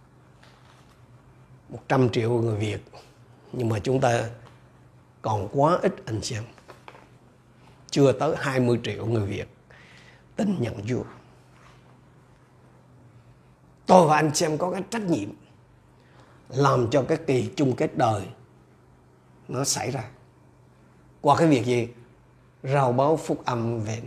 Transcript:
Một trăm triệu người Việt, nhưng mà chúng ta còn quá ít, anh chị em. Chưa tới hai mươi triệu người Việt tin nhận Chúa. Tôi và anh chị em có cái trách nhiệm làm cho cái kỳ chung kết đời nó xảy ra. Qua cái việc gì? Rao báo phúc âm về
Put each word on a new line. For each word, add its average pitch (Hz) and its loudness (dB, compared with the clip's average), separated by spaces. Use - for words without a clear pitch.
Một 113 -14
trăm 131 4
triệu 113 0
người 113 0
Việt, 101 -4
nhưng 123 -2
mà 110 0
chúng 127 0
ta 117 2
còn 104 -4
quá 147 2
ít, 190 0
anh 110 -6
chị - -8
em. 107 -8
Chưa 139 6
tới 151 0
hai 131 -2
mươi 120 2
triệu 107 -8
người 113 0
Việt 104 -8
tin 202 -2
nhận 117 -2
Chúa. 117 -2
Tôi 180 8
và 151 4
anh 151 2
chị 180 0
em 156 0
có 180 -2
cái 190 -6
trách 233 -6
nhiệm 147 -2
làm 131 2
cho 143 4
cái 156 0
kỳ 123 -2
chung 131 0
kết - -4
đời 110 2
nó 131 -4
xảy 123 -2
ra. 131 -6
Qua 143 4
cái 165 4
việc 120 4
gì? 120 2
Rao 135 2
báo 143 2
phúc 151 -6
âm 117 -2
về 110 -6